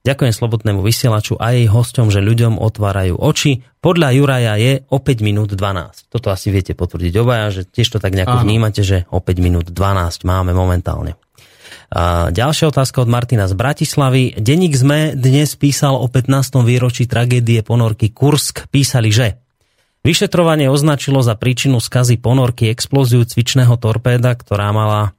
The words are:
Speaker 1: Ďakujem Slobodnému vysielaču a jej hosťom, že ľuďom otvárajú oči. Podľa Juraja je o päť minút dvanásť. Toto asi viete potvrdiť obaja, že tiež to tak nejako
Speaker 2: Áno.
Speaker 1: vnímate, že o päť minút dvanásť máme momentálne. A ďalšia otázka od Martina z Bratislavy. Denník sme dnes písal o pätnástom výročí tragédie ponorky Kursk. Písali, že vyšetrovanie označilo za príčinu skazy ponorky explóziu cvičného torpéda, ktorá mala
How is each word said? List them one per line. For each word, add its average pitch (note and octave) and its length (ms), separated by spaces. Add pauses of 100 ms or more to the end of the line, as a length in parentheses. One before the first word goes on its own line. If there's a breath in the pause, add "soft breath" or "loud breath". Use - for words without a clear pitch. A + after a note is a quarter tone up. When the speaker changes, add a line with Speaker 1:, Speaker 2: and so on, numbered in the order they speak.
Speaker 1:
Ďakujem C3 320
Slobodnému A2 480
vysielaču A2 560
a A#2 160
jej A#2+ 160
hosťom, A#2 400
že G2 160
ľuďom A2+ 320
otvárajú G2 640
oči. C#3 480 (160)
Podľa D#3 320
Juraja B2+ 400
je C3 320
o C#3+ 80
päť C3+ 240
minút G#2 320
dvanásť. F#2+ 560
Toto A2 240
asi F#2+ 160
viete G2 240
potvrdiť F2 480
obaja, A2+ 320
že F#2+ 160
tiež - 160
to - 160
tak G2 160
nejako B2 240
Speaker 2:
Áno. A2+ 80
Speaker 1:
vnímate, A2 320
že F#2+ 320
o F2+ 80
päť F2+ 240
minút F2 240
dvanásť F2+ 560
máme F#2 320
momentálne. E2+ 640 (720 loud breath)
A F2 400
ďalšia C#3+ 400
otázka C3 320
od A#2 80
Martina A#2+ 320
z F#2+ 80
Bratislavy. C3 880
Denník D#3 320
sme D3 400
dnes C#3 480
písal C#3 400
o B2 80
pätnástom C3 560
výročí B2 400
tragédie A#2+ 560
ponorky A2+ 480
Kursk. - 640
Písali, B2+ 400
že G#2+ 240 (640)
vyšetrovanie D#3+ 720
označilo C#3+ 480
za A#2 160
príčinu B2+ 400
skazy B2 400
ponorky A#2 560
explóziu B2 480
cvičného A#2+ 560
torpéda, A#2+ 560
ktorá G#2 400
mala G#2+ 460